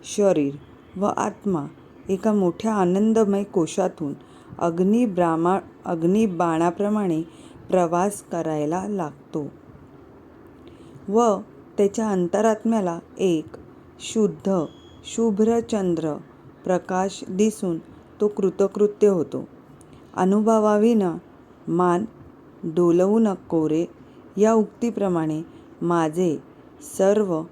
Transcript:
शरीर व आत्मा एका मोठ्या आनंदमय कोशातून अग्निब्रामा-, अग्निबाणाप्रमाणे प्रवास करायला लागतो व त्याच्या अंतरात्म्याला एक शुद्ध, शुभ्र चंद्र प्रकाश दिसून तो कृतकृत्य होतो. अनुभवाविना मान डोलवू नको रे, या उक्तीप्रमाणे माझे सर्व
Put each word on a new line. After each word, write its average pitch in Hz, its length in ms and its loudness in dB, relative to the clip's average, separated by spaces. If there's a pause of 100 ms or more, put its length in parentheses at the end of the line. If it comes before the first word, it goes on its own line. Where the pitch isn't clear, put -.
शरीर 160 520 0 (440)
व 196 60 0
आत्मा 196 600 -2 (440)
एका 196 240 0
मोठ्या 202 400 0
आनंदमय 202 680 2
कोशातून 180 680 -2 (460)
अग्निब्रामा-, 175 1000 0 (240)
अग्निबाणाप्रमाणे 175 1400 0 (480)
प्रवास 180 540 0
करायला 160 640 -4
लागतो 160 580 -8 (1600)
व 214 300 2 (380)
त्याच्या 208 320 0
अंतरात्म्याला 202 920 0 (180)
एक 170 280 0 (540)
शुद्ध, 196 520 -2 (640)
शुभ्र 226 440 2
चंद्र 180 540 -2 (500)
प्रकाश 185 680 -2
दिसून 190 480 0 (440)
तो 208 60 2
कृतकृत्य 202 800 0
होतो. 156 400 0 (680)
अनुभवाविना 208 1040 2 (500)
मान 175 380 0 (580)
डोलवू 175 560 2
नको 175 500 0
रे, 160 160 0 (520)
या 220 160 4
उक्तीप्रमाणे 196 880 -2 (400)
माझे 170 560 0 (600)
सर्व 196 440 2 (100)